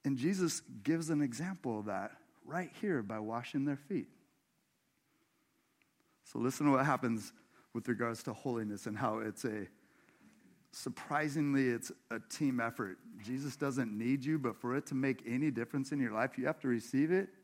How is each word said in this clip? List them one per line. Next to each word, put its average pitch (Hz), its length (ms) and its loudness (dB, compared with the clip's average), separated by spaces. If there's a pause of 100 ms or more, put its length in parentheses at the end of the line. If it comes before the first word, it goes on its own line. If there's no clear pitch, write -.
And 139 120 2
Jesus 175 440 2 (220)
gives 160 260 2
an 151 120 4
example 131 580 -2
of 104 60 -6
that 101 260 -2 (340)
right 165 340 -4
here 175 220 0
by 107 180 -4
washing 120 460 -2
their 143 120 0
feet. 143 320 -4 (2250)
So - 120 -8
listen 131 300 2
to 139 60 8
what 131 120 6
happens 120 480 0 (400)
with 117 140 -4
regards 117 360 0
to 120 100 -6
holiness 110 520 -4
and 107 120 -4
how 110 220 0
it's 110 260 -6
a, 107 220 -2 (1040)
surprisingly, 143 1000 2
it's 117 220 -2 (200)
a 113 80 -4 (100)
team 131 300 2
effort. 113 400 -2 (220)
Jesus 131 360 -6
doesn't 127 340 0
need 123 320 0
you, 156 160 2
but 120 160 0
for 123 220 -2
it 147 80 -4
to 143 100 -6
make 135 320 0
any 135 240 2
difference 127 400 -2
in 143 80 0
your 117 140 2
life, 120 240 2
you 127 80 -2
have 160 160 0
to 131 80 0
receive 135 420 2
it 190 160 4 (160)